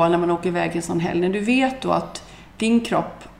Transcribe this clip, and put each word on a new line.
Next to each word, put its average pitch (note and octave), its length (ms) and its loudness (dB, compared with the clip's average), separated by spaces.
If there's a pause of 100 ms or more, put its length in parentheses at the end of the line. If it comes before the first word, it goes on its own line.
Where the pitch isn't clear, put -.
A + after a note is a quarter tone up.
när E3+ 100 4
man F3 140 0
åker F3 180 -2
iväg E3+ 260 -2
en E3+ 60 -2
sån E3+ 180 -4
helg? E3+ 220 0
När F3+ 80 2
du G3+ 100 -2
vet C4 420 2
då F3+ 100 -2
att - 320 -2 (340)
din A3+ 220 4
kropp - 440 -2 (160)